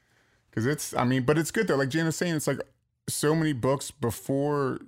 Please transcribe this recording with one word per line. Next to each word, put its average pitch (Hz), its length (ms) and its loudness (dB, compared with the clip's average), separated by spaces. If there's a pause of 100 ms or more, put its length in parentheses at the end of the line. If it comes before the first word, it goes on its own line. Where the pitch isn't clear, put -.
(520)
'Cause 113 140 0
it's, 151 260 -2
I 127 120 0
mean, 131 180 2
but 147 160 4
it's 160 120 0
good 220 180 0
though. 151 80 2
Like 139 120 0
Jana's 160 280 0
saying, 175 180 0
it's 151 140 -2
like 135 120 -2 (480)
so 151 260 2
many 156 200 2
books 131 360 0
before, 139 960 -2